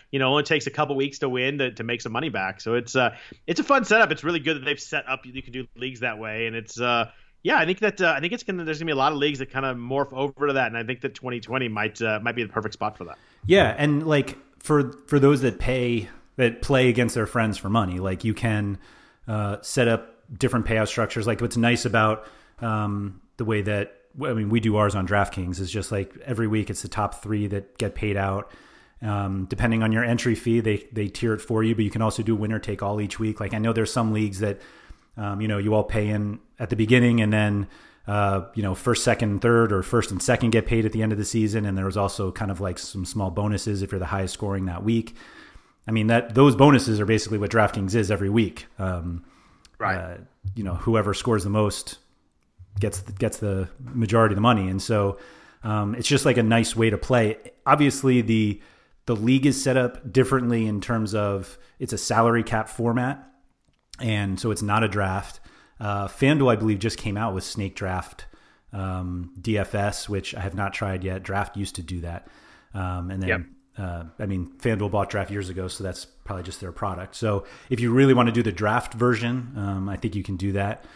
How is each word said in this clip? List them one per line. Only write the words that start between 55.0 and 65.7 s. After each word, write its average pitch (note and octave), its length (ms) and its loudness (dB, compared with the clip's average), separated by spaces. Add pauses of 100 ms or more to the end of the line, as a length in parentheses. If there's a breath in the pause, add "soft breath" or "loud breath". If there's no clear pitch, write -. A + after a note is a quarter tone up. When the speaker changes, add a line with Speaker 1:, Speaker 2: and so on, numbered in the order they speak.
Speaker 2:
um, G#2+ 300 -2
it's A#2+ 140 -4
just, C#3+ 160 2
like, C3 120 4
a A#2+ 60 4
nice A2+ 340 4
way A2+ 140 4
to G2+ 80 0
play. A2+ 380 2 (280)
Obviously, C3+ 560 4
the, G#2+ 400 2 (460 soft breath)
the A#2 100 0
league C3 300 4
is C3+ 160 2
set C3 140 2
up B2 360 -2
differently A#2+ 540 2
in G#2 140 -2
terms A2 340 -2
of G2+ 440 -2 (200 soft breath)
it's C3+ 140 -6
a G#2+ 60 -4
salary A#2 440 2
cap A2 260 -2
format, B2 540 -2 (760)
and G#2 400 -2
so A#2 100 -2
it's G#2 120 -4
not G#2+ 200 2
a G#2+ 60 2
draft. G2 520 -4 (380 soft breath)